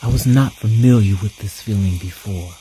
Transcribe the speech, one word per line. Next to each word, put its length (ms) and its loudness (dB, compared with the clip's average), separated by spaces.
I 60 -6
was 180 0
not 280 2
familiar 680 4
with 160 -6
this 220 -12
feeling 380 -2
before. 640 -10